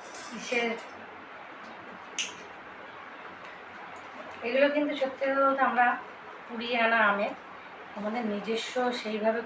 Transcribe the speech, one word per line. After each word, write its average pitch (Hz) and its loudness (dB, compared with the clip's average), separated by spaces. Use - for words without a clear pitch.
কিসের? 233 0
এগুলো 269 8
কিন্তু 294 4
সত্যি 269 0
কথা 269 4
বলতে 269 4
আমরা 240 8
কুড়িয়ে 240 -2
আনা 226 6
আমে, 202 2
আমাদের 214 -2
নিজস্ব 208 -2
সেইভাবে 220 2